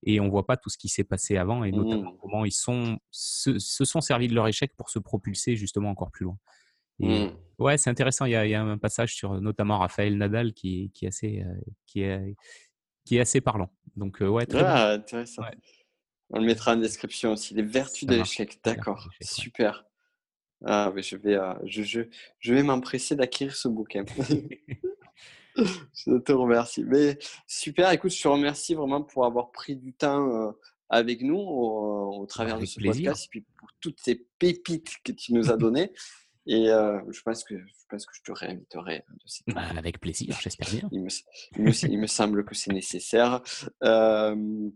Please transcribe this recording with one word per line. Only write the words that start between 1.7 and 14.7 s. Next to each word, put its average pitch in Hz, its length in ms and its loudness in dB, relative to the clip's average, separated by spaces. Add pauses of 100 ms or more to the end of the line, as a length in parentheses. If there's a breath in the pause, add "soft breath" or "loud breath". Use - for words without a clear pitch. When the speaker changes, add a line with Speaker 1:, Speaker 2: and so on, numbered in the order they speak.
Speaker 2:
Mmh. 98 40 0
Speaker 1:
notamment 107 360 0 (100)
comment 107 220 -2
ils 101 80 0
sont, 120 480 -2 (100)
se, - 480 -2
se - 260 -2
sont 160 160 0
servis 123 280 0
de 117 80 0
leur 113 100 4
échec 110 300 0
pour - 120 -14
se - 120 -4
propulser 107 560 -2
justement 104 340 -2
encore 92 220 -6
plus - 140 -8
loin. 92 120 -8 (640 soft breath)
Et, - 80 0
Speaker 2:
Mmh. - 20 4
Speaker 1:
euh, 104 200 2 (280)
ouais, 139 180 4
c'est 139 140 2
intéressant. 131 360 2
Il 123 40 2
y 113 60 4
a, 107 100 4
il 107 60 2
y - 20 2
a 107 80 0
un 107 160 -2
passage 117 380 -2
sur, 98 240 -4
notamment, 104 380 0
Raphaël 101 380 2
Nadal 104 380 2
qui, 92 400 -4
qui - 120 -8
est - 20 -2
assez, 104 340 -6
euh, 92 100 -6 (340)
qui - 160 -4
est, 98 340 -4 (680 loud breath)
qui 123 120 2
est 120 40 6
assez 123 200 4
parlant. 107 320 -2 (240)
Donc, 101 260 -4
euh, 98 60 2
ouais, 117 180 2
très 131 160 2
Speaker 2:
Ah, 139 340 6